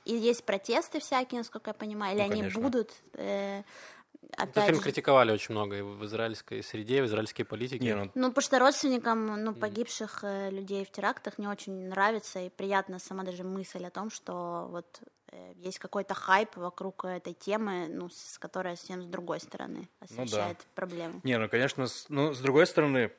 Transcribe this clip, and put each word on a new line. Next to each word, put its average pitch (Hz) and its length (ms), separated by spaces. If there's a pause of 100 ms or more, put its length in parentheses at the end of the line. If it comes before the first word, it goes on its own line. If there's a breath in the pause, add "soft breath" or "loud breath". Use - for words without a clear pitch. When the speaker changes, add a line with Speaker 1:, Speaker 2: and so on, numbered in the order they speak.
Speaker 1:
И 226 100
есть 233 300
протесты 233 560
всякие, 254 400
насколько 220 300
я 208 40
понимаю, 208 400
или 208 80
Speaker 2:
Ну, 202 100
Speaker 1:
они 214 100
Speaker 2:
конечно. 196 200
Speaker 1:
будут, 240 300 (220)
э, 196 480 (680 loud breath)
Speaker 3:
Этот - 180
Speaker 1:
опять 208 160
Speaker 3:
фильм 160 100
Speaker 1:
же. 143 80
Speaker 3:
критиковали 131 480
очень 107 220
много 101 220
и 101 60
в 101 220
израильской 110 580
среде, 110 360
и - 40
в 127 40
израильской 110 380
политике. 123 400
Speaker 2:
Не, 110 120
ну 101 180
Speaker 1:
Ну, 254 140
потому 262 140
что 262 180
родственникам, 247 680
ну, 214 240
Speaker 3:
Мгм. 208 100
Speaker 1:
погибших, 214 600
э, 196 280
людей 196 340
в - 80
терактах - 460
не 202 100
очень 190 400
нравится, 196 520
и 180 80
приятна 190 520
сама 190 240
даже 180 180
мысль 185 420
о 180 60
том, 202 200
что 175 600
вот, 170 300 (320)
э, 180 240
есть 185 220
какой-то 196 360
хайп 196 420
вокруг 185 480
этой 180 300
темы, 196 560
ну, 180 180
с, - 300
которая 180 380
совсем 180 260
с 175 40
другой 175 340
стороны - 480 (120)
Speaker 2:
Ну - 160
да. 123 80
Speaker 1:
освещает 104 340 (160)
проблему. 175 500
Speaker 2:
Не, 127 140
ну, 110 120
конечно, 127 360
с, - 220
ну, 147 240
с 123 80
другой 135 260
стороны, 139 520